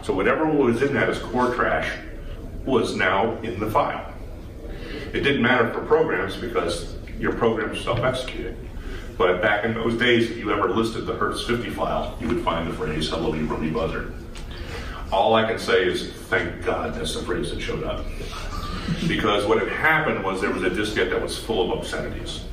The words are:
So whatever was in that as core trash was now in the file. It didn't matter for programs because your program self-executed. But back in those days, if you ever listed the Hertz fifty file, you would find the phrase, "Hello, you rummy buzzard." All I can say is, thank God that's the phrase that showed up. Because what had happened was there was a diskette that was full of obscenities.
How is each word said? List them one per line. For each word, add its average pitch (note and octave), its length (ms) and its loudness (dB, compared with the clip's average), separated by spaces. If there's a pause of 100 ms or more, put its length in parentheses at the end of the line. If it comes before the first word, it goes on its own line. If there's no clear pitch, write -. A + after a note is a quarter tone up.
So - 100 -2
whatever A#2+ 320 4
was C#3 380 4
in C3+ 100 2
that A2+ 160 2
as - 80 0
core - 380 0
trash - 340 0 (720)
was A2 320 2
now G2 460 2
in A2 180 -6
the A2 120 -2
file. - 420 0 (1000)
It - 80 0
didn't - 200 4
matter - 320 4
for - 80 -4
programs - 540 4
because - 600 -2 (220)
your A#2 160 0
program G#2+ 420 2
self-executed. - 800 -2 (600)
But A#2 240 4
back G#2+ 220 2
in A2+ 120 0
those A#2 200 0
days, A#2 360 4
if F2+ 60 -6
you G#2 140 -2
ever G#2 180 4
listed A2+ 360 0
the G#2+ 100 -2
Hertz - 300 -2
fifty A#2 240 0
file, - 500 -2
you A#2+ 80 -2
would F2 160 0
find E2 240 0
the - 60 -4
phrase, D2+ 360 -2
"Hello, D#2+ 240 0
you D#2 120 -2
rummy D#2 240 -2
buzzard." - 440 -2 (1000)
All G2 240 4
I A2 120 6
can F#2 120 0
say F#2 260 4
is, F2 260 0 (180)
thank - 360 0
God - 300 -2
that's - 180 -4
the - 80 -4
phrase - 300 -2
that - 100 -4
showed - 220 -4
up. - 200 -4 (1040)
Because - 380 2
what - 140 6
had F#2+ 100 0
happened D3+ 540 2
was F#2+ 180 0
there - 80 0
was F#2 140 0
a F#2 80 2
diskette G#2 400 0
that F#2 100 2
was - 160 -2
full F#2 340 0
of - 60 0
obscenities. - 640 -6 (120)